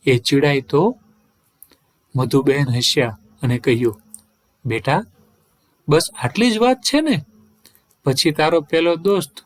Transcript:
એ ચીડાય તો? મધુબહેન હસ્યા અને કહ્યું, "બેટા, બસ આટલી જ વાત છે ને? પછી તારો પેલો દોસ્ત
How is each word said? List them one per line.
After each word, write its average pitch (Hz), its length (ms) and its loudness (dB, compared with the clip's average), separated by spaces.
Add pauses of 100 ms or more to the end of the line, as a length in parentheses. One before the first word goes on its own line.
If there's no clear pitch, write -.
એ 127 120 2
ચીડાય 139 420 2
તો? 165 380 0 (1160)
મધુબહેન 135 520 0
હસ્યા 123 500 -2 (240)
અને 123 160 0
કહ્યું, 117 440 -2 (640)
"બેટા, 131 360 -2 (880)
બસ 156 140 4 (200)
આટલી 240 280 0
જ 220 80 -2
વાત 247 220 2
છે - 200 -2
ને? 269 240 -2 (800)
પછી 139 260 0
તારો 156 300 0
પેલો 165 360 0
દોસ્ત 180 340 -2 (160)